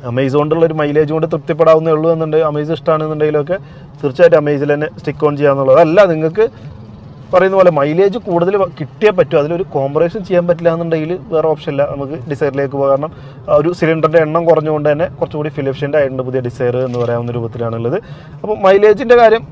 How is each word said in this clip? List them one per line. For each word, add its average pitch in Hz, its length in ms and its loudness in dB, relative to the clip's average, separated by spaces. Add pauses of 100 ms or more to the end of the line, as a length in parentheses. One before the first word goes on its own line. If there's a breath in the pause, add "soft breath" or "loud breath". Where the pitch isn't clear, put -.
Amaze 127 300 -2
കൊണ്ടുള്ള 156 300 0
ഒരു 160 100 -4
മൈലേജ് 147 360 0
കൊണ്ട് 160 180 -2
തൃപ്തിപ്പെടാവുന്നേ 160 640 2
ഉള്ളൂ 156 180 0
എന്നുണ്ട്, 160 220 -2 (120)
Amaze 151 280 -4
ഇഷ്ടമാണെന്നുണ്ടെങ്കിലൊക്കെ 156 800 -2 (440 loud breath)
തീർച്ചയായിട്ടും 165 400 4
Amaze-ൽ 147 340 -2
തന്നെ 151 140 -4 (120)
സ്റ്റിക്ക് 151 260 -6
ഓൺ 147 120 0
ചെയ്യാന്നുള്ളത്. 139 460 2
അല്ല, 160 140 2 (120)
നിങ്ങൾക്ക് 160 340 -2 (880 loud breath)
പറയുന്ന 190 280 4
പോലെ 180 180 6
മൈലേജ് 180 480 0
കൂടുതൽ 175 360 0
വ-, 180 60 -2 (120)
കിട്ടിയേ 214 380 0
പറ്റൂ, 165 220 2
അതിലൊരു 170 240 -4 (120)
കോംപ്രമൈസും 156 520 -2
ചെയ്യാൻ 175 200 0
പറ്റില്ല 165 280 0
എന്നുണ്ടെങ്കിൽ 165 360 -4 (200)
വേറെ 160 200 0
ഓപ്ഷൻ 151 220 -6
ഇല്ല, 139 80 0 (120)
നമുക്ക് 139 240 -10 (100)
Dzire-ലേക്ക് 139 540 -4
പോകാം. 139 100 0
കാരണം 147 180 -2 (380 loud breath)
ആ 151 140 2
ഒരു 170 180 -2
സിലിണ്ടറിൻ്റെ 160 460 2
എണ്ണം 165 240 -2
കുറഞ്ഞുകൊണ്ട് 151 420 0
തന്നെ 156 160 -2 (120)
കുറച്ചുകൂടി 151 360 -6
ഫ്യൂൽ 135 160 -4
എഫിഷ്യന്റ് 143 280 -2
ആയിട്ടുണ്ട് 131 280 -2
പുതിയ 127 200 -4
Dzire 123 400 -2
എന്ന് 123 160 -6
പറയാവുന്ന 120 340 -4
രൂപത്തിലാണുള്ളത്. 117 600 -6 (440 loud breath)
അപ്പോൾ 214 140 -4 (120)
മൈലേജിൻ്റെ 214 540 4
കാര്യം 226 300 4